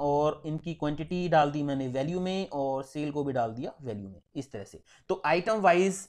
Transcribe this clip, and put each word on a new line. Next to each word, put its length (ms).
और 460
इनकी 280
क्वांटिटी 540
डाल 220
दी 120
मैंने 260
वैल्यू 320
में 280
और 340
सेल 280
को 140
भी 80
डाल 200
दिया 200
वैल्यू 260
में, 120
इस 160
तरह 120
से। 160
तो 160
आइटम 340
वाइज 480